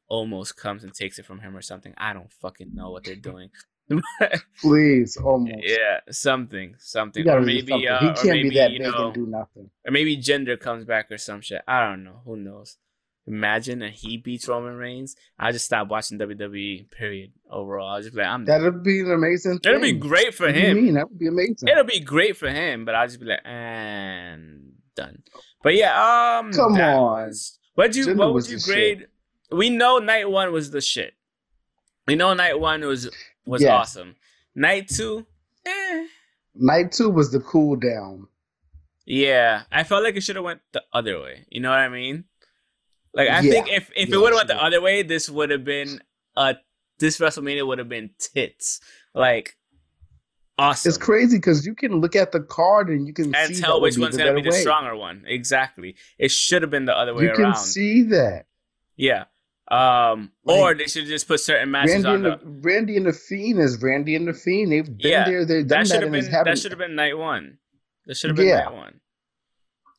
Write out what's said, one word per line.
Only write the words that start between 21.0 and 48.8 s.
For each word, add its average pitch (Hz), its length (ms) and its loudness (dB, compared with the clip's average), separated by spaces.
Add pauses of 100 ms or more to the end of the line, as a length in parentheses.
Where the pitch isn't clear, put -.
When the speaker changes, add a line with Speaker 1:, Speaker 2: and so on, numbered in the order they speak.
Speaker 2:
would 180 100 -20
be 165 80 -2
amazing. 180 400 -2
Speaker 1:
It'll 294 160 6
be 220 160 -2
great 160 380 0
for 147 120 -6
him, 139 360 -4
but 113 100 -2
I'll 120 120 2
just 120 120 -18
be 123 60 -18
like, 107 200 -4
'And 95 1300 -12 (220)
done.'" - 280 -14 (400)
But 160 120 4
yeah, 226 640 4
um, 220 140 -8
Speaker 2:
Come 226 220 4
Speaker 1:
that 170 200 4
Speaker 2:
on. 131 60 4 (260)
Speaker 1:
was, - 300 -14 (160)
what'd 220 220 2
you, 269 120 0
Speaker 2:
Jinder 185 100 0
Speaker 1:
what 202 120 4
would 226 60 0
Speaker 2:
was 240 160 -2
Speaker 1:
you 233 60 -10
Speaker 2:
the 175 60 -8
Speaker 1:
grade? 202 360 0
Speaker 2:
shit. - 100 -20 (420)
Speaker 1:
We 196 180 2
know 240 300 4
night 214 300 0
one 190 220 0
was 151 200 -4
the 143 100 -4
shit. - 320 -4 (920)
We 143 80 2
know 185 180 2
night 175 260 0
one 156 260 -2
was, 127 240 -6 (360)
was 127 180 -2
Speaker 2:
Yes. 135 80 8
Speaker 1:
awesome. 98 440 0 (380)
Night 196 360 0
two, 220 360 -6 (400)
eh. 370 400 -6 (500)
Speaker 2:
Night 160 360 2
two 226 180 0
was 151 220 2
the 135 80 0
cool 151 360 2
down. 104 520 -6 (800)
Speaker 1:
Yeah, 123 640 4
I 151 120 0
felt 202 200 0
like 220 120 0
it 196 60 -6
shoulda 190 200 -8
went 175 200 -10 (100)
the - 120 -6 (100)
other 107 280 -4
way. 65 280 -18
You 117 120 -8
know 127 80 -2
what 131 100 4
I 131 100 2
mean? 127 360 -10 (880)
Like, 139 140 2
I 156 100 4
Speaker 2:
Yeah. 143 120 6
Speaker 1:
think 226 200 2
if, 196 240 -2
if 196 140 -2
it - 0 -
Speaker 2:
Yeah, 190 80 2
Speaker 1:
would've 226 180 6
went 214 140 4
the 185 60 0
Speaker 2:
she - 40 -4
did. 156 60 2
Speaker 1:
other 170 160 4
way, 196 200 2
this 165 280 -4
would've 143 340 -2
been, 143 380 -6 (340)
uh, 135 180 2 (460)
this 156 180 0
WrestleMania 143 480 -2
would've 127 240 -6
been 113 300 -10
tits. - 600 -6 (320)